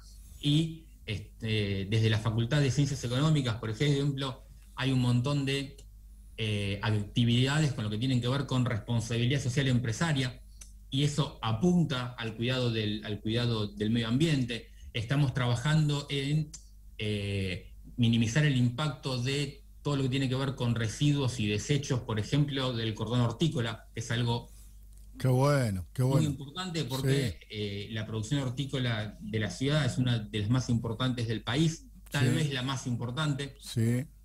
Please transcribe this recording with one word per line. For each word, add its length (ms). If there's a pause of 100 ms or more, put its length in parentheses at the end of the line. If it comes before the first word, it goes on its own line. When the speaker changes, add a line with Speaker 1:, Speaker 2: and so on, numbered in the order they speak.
(420)
Speaker 1:
y, 440 (220)
este, 840
desde 220
la 80
Facultad 420
de 80
Ciencias 340
Económicas, 520
por 160
ejemplo, 720 (320)
hay 160
un 100
montón 440
de, 300 (640)
eh, 440
actividades 920
con 100
lo 60
que 80
tienen 240
que 60
ver 180
con 200
responsabilidad 760
social 260
empresaria, 760 (500)
y 120
eso 380
apunta 760
al 180
cuidado 360
del, 340
al 160
cuidado 460
del 240
medio 160
ambiente. 640 (240)
Estamos 400
trabajando 760
en, 420 (460)
eh, 760 (260)
minimizar 480
el 100
impacto 680
de 420 (180)
todo 140
lo 80
que 60
tiene 200
que 60
ver 200
con 200
residuos 640
y 80
desechos, 540
por 180
ejemplo, 540
del 200
cordón 280
hortícola, 720
que 80
es 100
algo 380 (720)
Speaker 2:
Qué 80
bueno, 680
qué 100
Speaker 1:
muy 100
Speaker 2:
bueno. 160
Speaker 1:
importante 560
porque, 540
Speaker 2:
Sí. 120
Speaker 1:
eh, 400
la 160
producción 340
hortícola 800
de 200
la 120
ciudad 340
es 120
una 220
de 200
las 100
más 200
importantes 580
del 160
país, 420 (240)
tal 200
Speaker 2:
Sí. 60
Speaker 1:
vez 180
la 100
más 240
importante. 760
Speaker 2:
Sí, 440 (200)